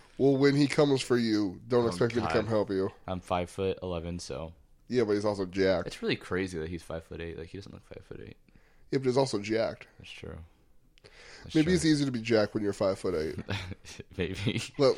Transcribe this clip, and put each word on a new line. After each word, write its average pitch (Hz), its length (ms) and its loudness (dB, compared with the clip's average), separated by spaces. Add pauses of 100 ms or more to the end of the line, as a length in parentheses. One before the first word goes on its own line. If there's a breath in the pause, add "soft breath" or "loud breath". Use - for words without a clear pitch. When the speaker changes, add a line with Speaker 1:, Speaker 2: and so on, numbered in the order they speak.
(180 loud breath)
Speaker 1:
Well, 135 180 4
when 139 180 6
he 143 140 4
comes 139 340 4
for 123 140 2
you, 104 500 2
don't 120 180 4
Speaker 2:
Oh, 117 40 2
Speaker 1:
expect 113 260 0
me 120 60 0
to 98 80 0
Speaker 2:
God. 80 40 -2
Speaker 1:
come 104 140 0
help 107 240 0
you. 95 220 -2 (160)
Speaker 2:
I'm 92 100 -4
five-foot-eleven, 87 1000 -4
so. 80 320 -10 (340)
Speaker 1:
Yeah, 120 160 2
but 104 120 2
he's 104 100 0
also 101 220 -2
jacked. 92 420 2
Speaker 2:
It's - 120 -10
really 214 140 -2
crazy 92 460 -4
that 78 80 -6
he's 85 160 -10
five-foot-eight. 82 540 -10
Like, 85 100 -12
he 92 100 -14
doesn't 101 140 -16
look - 140 -20
five-foot-eight. - 500 -18 (560 soft breath)
Speaker 1:
Yeah, 135 80 2
but 131 60 -4
he's 123 100 2
also 131 240 2
jacked. 107 480 -2 (100)
Speaker 2:
That's - 140 -20
true. 82 240 -14 (1080 loud breath)
That's - 140 -6
Speaker 1:
Maybe 156 80 6
Speaker 2:
true. 175 100 4
Speaker 1:
it's 165 100 2
easier 147 220 4
to 135 60 -2
be 120 100 -4
jacked 110 320 2
when 110 80 -2
you're 101 100 0
five-foot-eight. 87 640 -2 (400)
Speaker 2:
<laughs> - 400 -18
Maybe. 92 460 -4 (160)
Speaker 1:
Le-, 135 200 6